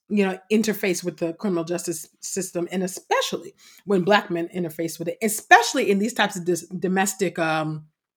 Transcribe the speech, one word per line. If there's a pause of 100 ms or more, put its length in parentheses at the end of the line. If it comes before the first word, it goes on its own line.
you
know, (120)
interface
with
the
criminal
justice (120)
system,
and
especially (320)
when
Black
men
interface
with
it,
especially
in
these
types
of
dis-,
domestic,
um, (300)